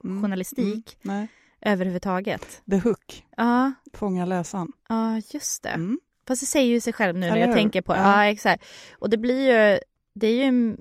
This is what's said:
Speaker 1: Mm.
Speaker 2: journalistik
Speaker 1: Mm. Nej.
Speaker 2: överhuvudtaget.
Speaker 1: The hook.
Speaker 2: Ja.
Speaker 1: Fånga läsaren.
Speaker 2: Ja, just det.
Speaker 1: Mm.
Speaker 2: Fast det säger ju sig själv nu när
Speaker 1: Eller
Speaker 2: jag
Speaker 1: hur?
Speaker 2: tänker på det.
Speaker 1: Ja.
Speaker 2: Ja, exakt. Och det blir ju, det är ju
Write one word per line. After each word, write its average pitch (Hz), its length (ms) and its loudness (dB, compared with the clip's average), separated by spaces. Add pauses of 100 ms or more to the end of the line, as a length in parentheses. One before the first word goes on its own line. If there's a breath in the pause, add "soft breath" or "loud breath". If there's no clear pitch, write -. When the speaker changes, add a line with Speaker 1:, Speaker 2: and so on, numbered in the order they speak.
Speaker 1:
Mm. 190 180 -6
Speaker 2:
journalistik 202 840 -6
Speaker 1:
Mm. 196 120 -6
Nej. 208 120 -8 (320 soft breath)
Speaker 2:
överhuvudtaget. 185 1080 -4
Speaker 1:
The 196 80 2
hook. - 460 -4 (120)
Speaker 2:
Ja. 247 360 2 (220)
Speaker 1:
Fånga 185 320 -2
läsaren. 180 460 -4 (160)
Speaker 2:
Ja, 226 280 -2 (140)
just - 320 -8
det. - 60 -8
Speaker 1:
Mm. 185 320 -4 (280)
Speaker 2:
Fast 262 140 -2
det 277 40 -8
säger 277 220 2
ju 233 120 2
sig 233 120 -4
själv 190 220 -2
nu 180 60 -4
när 175 80 -2
Speaker 1:
Eller 220 120 2
Speaker 2:
jag 240 80 4
Speaker 1:
hur? 240 60 2
Speaker 2:
tänker 208 280 2
på - 100 -4
det. - 60 0
Speaker 1:
Ja. 202 260 6
Speaker 2:
Ja, 208 60 4
exakt. 202 340 0 (280 loud breath)
Och - 180 -6
det 226 80 4
blir 247 220 0 (320)
ju, 185 60 2 (360)
det 214 120 -2
är 240 180 2
ju 247 360 2